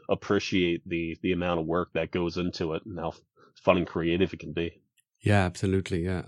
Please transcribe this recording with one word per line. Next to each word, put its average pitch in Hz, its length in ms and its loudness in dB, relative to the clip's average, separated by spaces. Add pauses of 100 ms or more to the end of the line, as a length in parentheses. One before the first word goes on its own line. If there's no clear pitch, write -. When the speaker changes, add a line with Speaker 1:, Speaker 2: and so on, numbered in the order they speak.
Speaker 1:
appreciate 90 800 0
the, 82 340 -4
the 92 100 2
amount 87 280 0
of 80 80 -2
work 85 260 -2
that 82 180 -2
goes 87 260 -2
into 87 360 -2
it 82 120 -6
and 95 140 -10
how 80 140 -4 (420)
fun 90 220 6
and 85 100 0
creative 85 460 2
it 82 60 -12
can 76 140 -10
be. 85 280 -6 (400)
Speaker 2:
Yeah, 101 240 4
absolutely. 92 580 0
Yeah. 90 240 -2